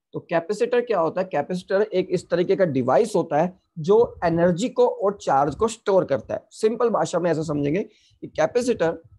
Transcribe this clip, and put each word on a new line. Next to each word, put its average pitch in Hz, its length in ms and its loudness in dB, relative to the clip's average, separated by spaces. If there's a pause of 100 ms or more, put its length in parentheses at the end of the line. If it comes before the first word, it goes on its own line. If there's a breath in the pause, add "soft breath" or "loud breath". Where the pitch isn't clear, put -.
(140)
तो 160 80 -8
capacitor 233 600 -2
क्या 226 180 -2
होता 165 220 -2
है? 190 60 -4
capacitor 185 560 -2
एक 185 280 -2
इस - 180 -4
तरीके 180 260 0
का 185 100 2
device 139 500 2
होता 156 260 0
है 180 120 -2 (260)
जो 214 440 2
एनर्जी 170 460 2
को 247 180 2
और 202 340 -2
charge 147 340 2
को 220 120 0
स्टोर 190 380 0
करता - 280 -4
है। - 200 -8
Simple 233 360 0
भाषा 165 300 -2
में 170 120 0
ऐसा 160 120 -2
समझेंगे 151 400 -2
कि - 460 -20
capacitor, 175 720 0 (180)